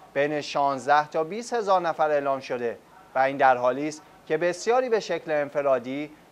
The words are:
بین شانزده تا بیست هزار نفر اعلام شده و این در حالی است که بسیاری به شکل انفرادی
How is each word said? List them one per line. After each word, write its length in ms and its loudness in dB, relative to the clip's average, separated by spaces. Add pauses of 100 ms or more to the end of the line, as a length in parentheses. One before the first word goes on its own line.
(140)
بین 280 0
شانزده 680 0
تا 140 -2
بیست 300 -10
هزار 280 2
نفر 300 0
اعلام 280 0
شده 380 -6 (380)
و 40 0
این 180 0
در 200 6
حالی 300 0
است 140 -10 (240)
که 120 -2
بسیاری 520 0
به 100 2
شکل 320 -6
انفرادی 800 0 (200)